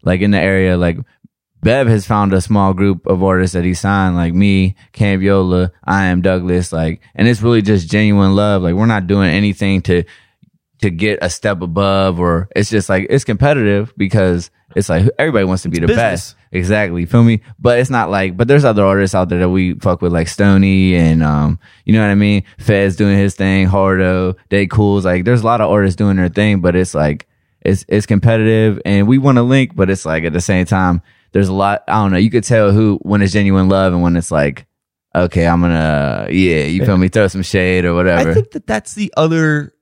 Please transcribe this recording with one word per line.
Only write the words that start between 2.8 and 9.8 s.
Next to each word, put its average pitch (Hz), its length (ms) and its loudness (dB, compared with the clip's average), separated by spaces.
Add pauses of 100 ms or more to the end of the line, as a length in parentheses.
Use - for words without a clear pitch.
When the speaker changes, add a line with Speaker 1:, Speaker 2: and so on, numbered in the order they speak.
Speaker 1:
of 92 160 0
artists 92 320 0
that 87 100 -2
he 92 80 0
signed, 95 440 0
like 85 180 -2
me, 95 400 2 (180)
Cam 98 300 -2
Yola, 92 500 0 (100)
I 95 240 -2
Am 90 140 0
Douglas, 90 540 -2
like, 80 260 -4 (140)
and 107 120 0
it's 120 140 0
really 117 220 2
just 95 280 0
genuine 101 460 2
love. 104 260 0
Like, 87 120 -2
we're 104 100 0
not 104 220 0
doing 98 240 0
anything 98 520 -2